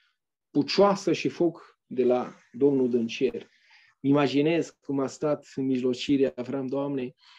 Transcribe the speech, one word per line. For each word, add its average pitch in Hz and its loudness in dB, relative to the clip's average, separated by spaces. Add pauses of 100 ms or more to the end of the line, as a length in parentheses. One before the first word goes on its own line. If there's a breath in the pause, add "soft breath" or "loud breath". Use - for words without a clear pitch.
(500)
pucioasă 190 2
și 151 -2
foc - -4
de 123 -2
la 123 0 (160)
Domnul 131 2
din 117 0
cer. - -4 (500 soft breath)
Imaginez 143 0
cum 139 -4
a 135 -2
stat 147 -4
în 135 -4
mijlocirea 127 0
Avram, 131 -6
„Doamne, 135 -4 (260 soft breath)